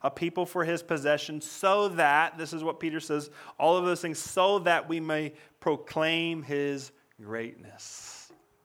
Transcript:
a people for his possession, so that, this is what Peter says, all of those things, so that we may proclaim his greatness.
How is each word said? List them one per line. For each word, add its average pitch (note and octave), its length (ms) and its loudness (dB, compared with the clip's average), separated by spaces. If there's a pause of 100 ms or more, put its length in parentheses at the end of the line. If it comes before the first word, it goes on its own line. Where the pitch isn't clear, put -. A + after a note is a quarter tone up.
a C#3+ 80 2
people E3+ 360 -2
for F3 180 -2
his E3 180 0
possession, D3 600 0
so G3+ 480 2
that, D#3+ 480 4
this D#3+ 160 -8
is D#3+ 100 -6
what D#3+ 160 -4
Peter D#3+ 200 -4
says, D3 300 -4 (300)
all E3+ 180 6
of F3+ 80 0
those F3 160 0
things, E3 160 -6
so G3 420 2
that E3+ 300 2
we E3 100 -2
may D#3 340 -2 (260)
proclaim E3 840 0
his C#3+ 500 -4 (300)
greatness. - 1120 -14 (340)